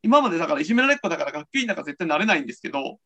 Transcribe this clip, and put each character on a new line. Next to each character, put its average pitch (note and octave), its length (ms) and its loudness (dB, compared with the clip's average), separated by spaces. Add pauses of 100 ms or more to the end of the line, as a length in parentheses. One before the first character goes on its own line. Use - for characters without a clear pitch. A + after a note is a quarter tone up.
今 C#4 180 6
ま B3 80 2
で E3+ 80 -2
だ E3 100 -2
か D3+ 80 0
ら D3 60 0
い D3+ 40 -4
じ G3+ 80 0
め A#3+ 80 4
ら C4+ 60 4
れ C#4+ 80 4
っ - 40 -4
子 G3 100 -2
だ E3 80 -4
か C#3+ 80 -2
ら C#3 60 -6
学 D3+ 200 -10
級 C4+ 80 -2
委 - 40 0
員 A#3+ 40 -6
な G3+ 60 -2
ん - 20 -12
か C#3 80 -10
絶 C#3+ 140 -10
対 E3+ 100 -4
な D3+ 100 2
れ A3 80 0
な G#3 120 2
い D3 40 -2
ん B2+ 40 -8
で A#2+ 80 -12
す - 80 -20
け - 80 -8
ど、 - 360 -6